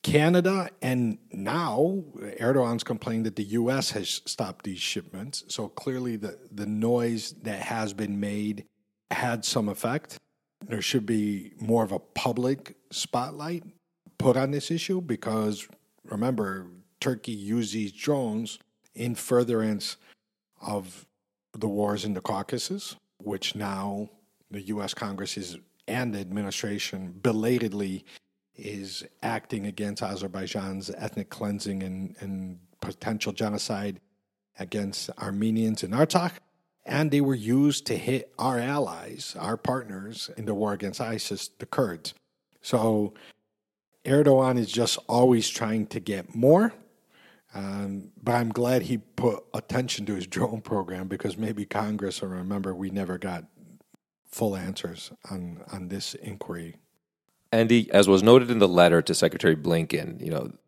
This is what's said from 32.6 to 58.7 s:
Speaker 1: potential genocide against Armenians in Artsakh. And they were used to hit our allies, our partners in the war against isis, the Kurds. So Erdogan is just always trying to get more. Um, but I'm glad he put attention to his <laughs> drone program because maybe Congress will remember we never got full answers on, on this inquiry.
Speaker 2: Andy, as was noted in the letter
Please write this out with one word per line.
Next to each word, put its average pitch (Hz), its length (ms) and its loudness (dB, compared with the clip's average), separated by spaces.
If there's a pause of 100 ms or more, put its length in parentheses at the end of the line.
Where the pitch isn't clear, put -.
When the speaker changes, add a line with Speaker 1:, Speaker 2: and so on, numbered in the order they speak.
Speaker 1:
potential 107 520 -4
genocide 104 680 -4 (580)
against 98 600 -4
Armenians 110 680 0
in 90 60 -8
Artsakh. 160 420 2 (540)
And 147 240 2
they 143 100 4
were 139 140 4
used 127 540 2
to 104 100 0
hit 123 400 -2
our 123 200 0
allies, 120 800 -4
our 110 200 -4
partners 107 800 -6
in 110 80 -8
the 110 80 -2
war 104 180 0
against 98 300 -6
isis, 110 460 -6 (100)
the - 80 -14
Kurds. 92 480 -2 (480)
So 110 500 2 (920)
Erdogan 131 520 8
is 110 140 0
just 117 340 2
always 123 440 6
trying 110 380 -2
to 110 120 -6
get 95 340 -6
more. 160 380 8 (840)
Um, 98 560 -6 (120)
but 117 140 2
I'm 117 140 2
glad 120 320 2
he 117 160 -2
put - 540 -2
attention 117 540 -4
to 104 80 -2
his 90 120 -4
<laughs> 92 100 -8
drone 107 260 -2
program 92 460 -4
because 95 280 -4
maybe 104 300 -4
Congress 101 560 -4
will 98 60 -6
remember 92 460 -4
we 95 140 -6
never 92 300 -2
got 87 260 -6 (840)
full 104 260 0
answers 92 540 -8 (200)
on, 87 320 -10 (100)
on 92 160 -10
this 92 260 -8
inquiry. 85 640 -10 (800)
Speaker 2:
Andy, 113 340 6
as 98 160 10
was 98 160 10
noted 120 280 10
in 117 80 2
the 101 100 8
letter 87 320 8